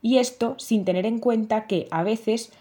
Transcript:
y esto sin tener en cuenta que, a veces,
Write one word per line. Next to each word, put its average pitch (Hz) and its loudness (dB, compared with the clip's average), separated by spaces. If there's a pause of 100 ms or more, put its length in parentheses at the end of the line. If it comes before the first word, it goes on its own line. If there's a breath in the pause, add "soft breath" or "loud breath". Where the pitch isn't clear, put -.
y 247 4
esto 247 0
sin 214 0
tener 185 0
en 226 -2
cuenta 220 0
que, 170 -2
a 165 0
veces, 220 -2